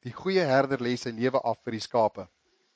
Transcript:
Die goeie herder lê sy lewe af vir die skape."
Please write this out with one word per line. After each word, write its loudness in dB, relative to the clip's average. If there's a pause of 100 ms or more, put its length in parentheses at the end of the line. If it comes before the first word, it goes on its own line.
Die -10
goeie 0
herder 2
lê -2
sy -8
lewe 0
af -4
vir -6
die -6
skape." 0 (480)